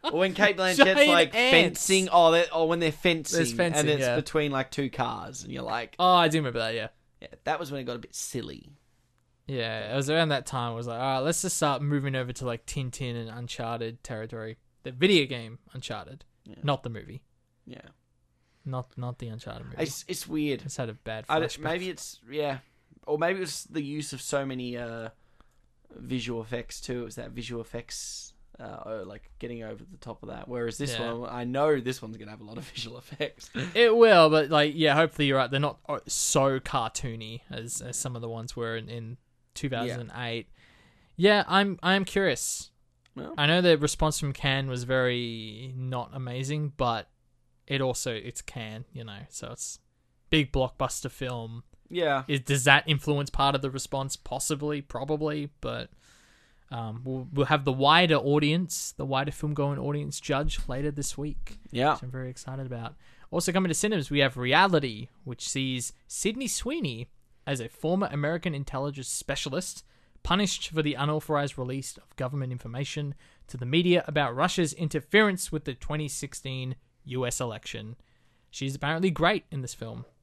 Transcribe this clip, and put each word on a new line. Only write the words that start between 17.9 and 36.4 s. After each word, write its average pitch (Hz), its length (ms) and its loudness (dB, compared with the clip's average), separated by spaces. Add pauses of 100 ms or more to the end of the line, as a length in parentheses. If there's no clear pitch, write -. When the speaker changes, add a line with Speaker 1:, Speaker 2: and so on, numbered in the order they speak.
Speaker 2:
Not, 131 320 -8
not 123 220 -8
the 120 100 -10
Uncharted 113 380 -12
movie. 123 160 -6
Speaker 1:
It's, - 260 -6
it's 180 180 -8
weird. 147 380 -2
Speaker 2:
It's - 140 -8
had 123 100 -4
a 110 60 -10
bad 110 340 -10
Speaker 1:
I 156 100 2
don't, 160 120 2
Speaker 2:
flashback. - 140 -10
Speaker 1:
maybe 180 260 -4
it's, - 280 -14 (120)
yeah. 143 280 -2 (480)
Or 151 120 0
maybe 180 200 0
it 185 40 -4
was 156 220 -8
the 156 180 -6
use 147 320 -6
of 127 80 -12
so 139 240 -2
many, 123 320 -6
uh, 117 320 -10 (840)
visual 120 460 -6
effects, 117 380 -8
too. 123 220 -6
It - 20 -6
was - 120 -12
that 117 160 -12
visual 117 300 -8
effects, - 680 -12 (280)
uh, - 240 -14
oh, 107 220 -8
like, 101 320 -18
getting 117 240 -10
over 110 280 -12
the 190 80 -20
top - 240 -14
of - 60 -14
that. 120 200 -12
Whereas 120 300 -4
this 139 200 -4
Speaker 2:
Yeah. 117 140 -4
Speaker 1:
one, 120 180 -8
I 123 140 -8
know 139 360 2
this 127 220 -4
one's 110 140 -12
gonna 107 140 -16
have 107 100 -18
a 107 40 -18
lot 107 140 -14
of 143 60 -12
<laughs> - 100 -18
visual 117 240 -10
effects. - 520 -8 (240)
Speaker 2:
It 226 220 8
will, 202 340 12
but, 151 200 4
like, 151 240 4
yeah, 151 200 4
hopefully 151 340 4
you're 135 100 4
right. 123 120 2
They're 135 100 2
not, 147 180 -2 (100)
uh, 143 180 -4
so 135 540 2